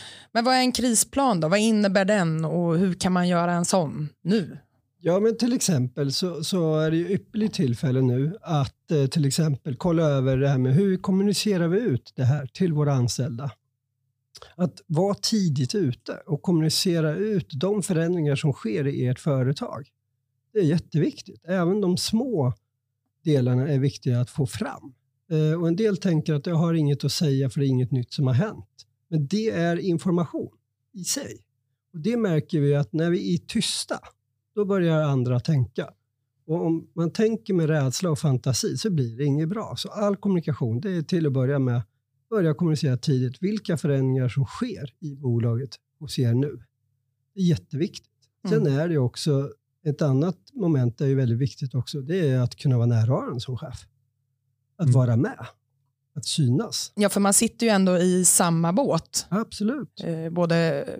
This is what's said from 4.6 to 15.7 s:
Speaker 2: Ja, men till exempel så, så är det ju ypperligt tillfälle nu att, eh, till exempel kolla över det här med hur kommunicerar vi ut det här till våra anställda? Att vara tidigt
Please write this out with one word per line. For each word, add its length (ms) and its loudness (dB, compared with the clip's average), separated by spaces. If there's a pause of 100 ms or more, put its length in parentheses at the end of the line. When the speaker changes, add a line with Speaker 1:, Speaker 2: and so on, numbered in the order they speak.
Speaker 2:
Ja, 200 2
men 160 2
till 160 0
exempel 600 0
så, 320 -4
så 340 0
är 120 2
det 60 2
ju 140 0
ypperligt 440 -2
tillfälle 480 0
nu 400 2
att, 480 -4
eh, 160 2
till 180 0
exempel 520 -2
kolla 260 0
över 340 2
det 120 2
här 100 2
med 160 2
hur 220 4
kommunicerar 720 0
vi 120 0
ut 360 -2
det 80 0
här 220 2
till 260 0
våra 200 2
anställda? 580 -2 (1080)
Att 300 -2
vara 280 0
tidigt 600 0